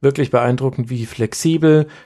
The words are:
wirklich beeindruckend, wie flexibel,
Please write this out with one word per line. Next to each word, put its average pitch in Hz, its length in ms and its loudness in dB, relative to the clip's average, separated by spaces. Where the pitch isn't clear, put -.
wirklich 139 320 0
beeindruckend, 123 580 -2
wie 117 160 -6
flexibel, 156 800 0